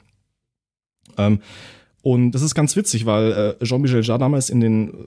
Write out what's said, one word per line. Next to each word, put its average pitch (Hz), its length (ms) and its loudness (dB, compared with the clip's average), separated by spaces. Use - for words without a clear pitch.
Ähm, 104 220 2
und 123 300 2
das 127 100 -2
ist 151 140 -2
ganz 151 200 0
witzig, 120 300 -2
weil, 107 560 0
äh, - 20 -2
Jean-Michel 123 400 0
Jarre 117 160 -2
damals 135 300 0
in 127 100 0
den, 110 320 0